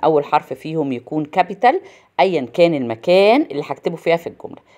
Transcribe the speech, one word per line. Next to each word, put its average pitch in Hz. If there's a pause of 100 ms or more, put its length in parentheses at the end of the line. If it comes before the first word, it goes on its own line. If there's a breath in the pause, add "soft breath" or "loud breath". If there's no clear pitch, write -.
أول 151
حرف 151
فيهم 156
يكون 151
كابيتال، 208 (380 loud breath)
أيًا 170
كان 170
المكان 196
اللي 147
هكتبه -
فيها 165
في 165
الجملة. - (160 soft breath)